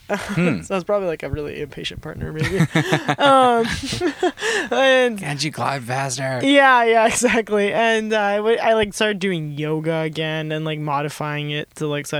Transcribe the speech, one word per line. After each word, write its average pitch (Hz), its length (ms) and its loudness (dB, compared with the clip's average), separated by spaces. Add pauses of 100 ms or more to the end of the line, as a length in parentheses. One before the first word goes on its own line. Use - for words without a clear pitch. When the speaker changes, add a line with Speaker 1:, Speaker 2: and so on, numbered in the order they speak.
Speaker 1:
<laughs> - 40 -12
Speaker 2:
Hmm. 180 540 -2
Speaker 1:
So 202 100 -8
I 196 40 0
was 175 60 -4
probably, 202 240 0
like, 156 140 -4
a 147 80 -8
really 147 320 -6
impatient 160 400 -10
partner, 156 320 -10
maybe. 156 240 -2
Speaker 2:
<laughs> 160 640 0
Speaker 1:
Um, 254 500 4
<laughs> 349 1000 -2
and 254 480 4
Speaker 2:
Can't 147 240 -4
you 151 80 -4
climb 127 320 -4
faster? 127 600 -4
Speaker 1:
Yeah, 269 400 6
yeah, 226 240 4
<laughs> 220 60 2
exactly. 208 600 2
And, 220 400 0
uh, 214 60 2
I 202 200 2
would, 226 200 2
I, 226 140 4
like, 214 200 2
started 214 260 0
doing 170 320 -2
yoga 156 480 -2
again 156 520 -4
and, 156 140 -4
like, 156 140 -4
modifying 147 720 -4
it 147 240 -6
to, 156 120 -4
like, 147 200 -4
so 151 120 -4